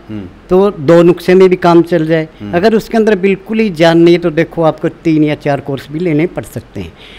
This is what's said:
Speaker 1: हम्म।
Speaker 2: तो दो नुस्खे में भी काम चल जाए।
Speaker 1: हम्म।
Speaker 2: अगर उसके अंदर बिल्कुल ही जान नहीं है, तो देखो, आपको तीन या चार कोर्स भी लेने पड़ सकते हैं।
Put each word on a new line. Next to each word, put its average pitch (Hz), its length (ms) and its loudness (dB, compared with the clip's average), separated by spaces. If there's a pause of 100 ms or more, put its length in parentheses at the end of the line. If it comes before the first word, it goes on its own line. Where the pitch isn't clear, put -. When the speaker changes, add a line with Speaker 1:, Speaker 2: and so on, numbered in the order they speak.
Speaker 1:
हम्म। 107 140 -12 (260)
Speaker 2:
तो 196 220 2
दो 170 320 2
नुस्खे 175 300 2
में 185 160 6
भी 180 60 0
काम 170 260 4
चल 165 260 -2
जाए। 160 200 -2 (140)
Speaker 1:
हम्म। 208 120 -8
Speaker 2:
अगर 208 220 0
उसके 226 220 -4
अंदर 214 180 2
बिल्कुल 196 440 -2
ही 220 100 -2
जान 165 280 2
नहीं 170 180 4
है, 170 60 -2
तो 170 80 -4
देखो, 165 340 -4
आपको 156 260 -2
तीन 160 340 -2
या 147 120 -2
चार 143 240 -4
कोर्स 139 320 -10
भी 156 80 -8
लेने 160 280 -2
पड़ - 160 -10
सकते - 380 -14
हैं। 82 120 -14 (260)